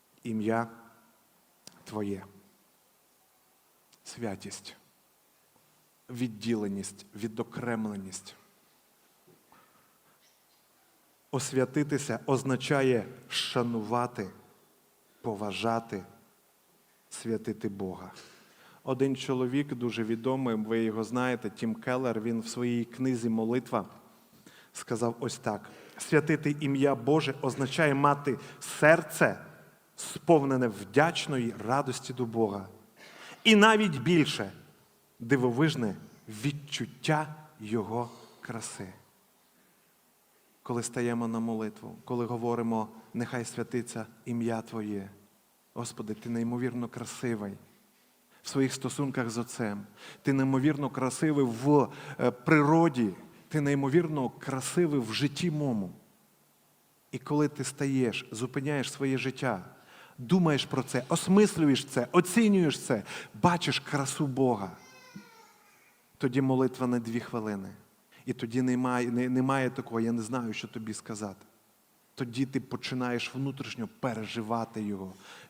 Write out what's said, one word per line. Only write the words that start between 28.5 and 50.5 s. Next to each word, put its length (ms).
серце, 800
сповнене 720
вдячної 840
радості 460
до 140
Бога. 420
І 120
навіть 460
більше 500
дивовижне 800
відчуття 1080
Його 500
краси». 520
Коли 200
стаємо 460
на 120
молитву, 640
коли 220
говоримо: 640
«Нехай 300
святиться 640
ім'я 380
Твоє». 480
Господи, 400
Ти 140
неймовірно 600
красивий 640
в 60
своїх 240
стосунках 580
з 80
Отцем. 480
Ти 100
неймовірно 580